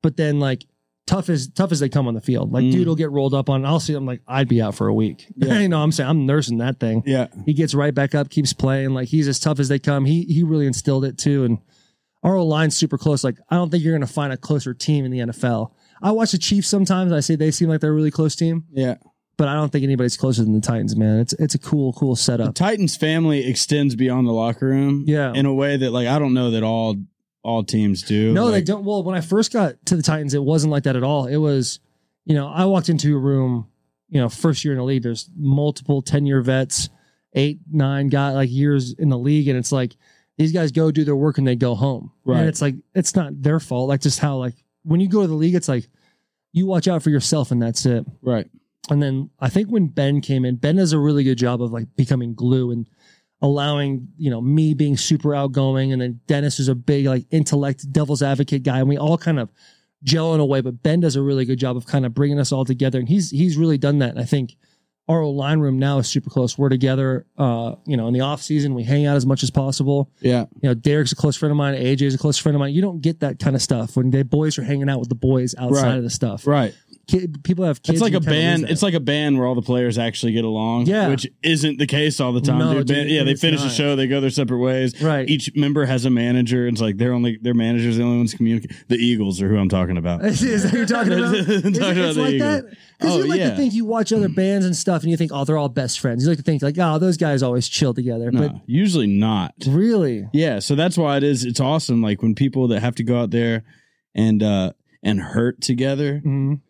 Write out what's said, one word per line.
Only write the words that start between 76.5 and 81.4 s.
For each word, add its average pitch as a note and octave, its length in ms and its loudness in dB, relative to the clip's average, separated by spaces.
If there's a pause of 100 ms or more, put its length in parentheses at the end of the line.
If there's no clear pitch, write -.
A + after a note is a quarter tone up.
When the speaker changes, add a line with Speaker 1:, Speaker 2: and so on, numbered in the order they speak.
Speaker 1:
Ki-, F#3 180 2 (180)
people F3+ 220 0
have D3+ 160 -2
kids, - 140 0
Speaker 2:
It's E3+ 80 0
like A3+ 80 2
Speaker 1:
you F#3 80 2
Speaker 2:
a - 20 0
Speaker 1:
kinda D3 140 2
lose D3+ 80 2
Speaker 2:
band. E3+ 220 2
Speaker 1:
that. - 40 -10
Speaker 2:
It's D3+ 140 0
like G3 100 2
a E3 60 0
band C#3+ 400 0
where B2 80 0
all B2+ 80 -2
the A#2+ 80 -2
players B2 340 0
actually A#2 360 -2
get A2+ 120 0
along, A2 400 -2
Speaker 1:
Yeah. G3 220 2
Speaker 2:
which C#3 180 0 (160)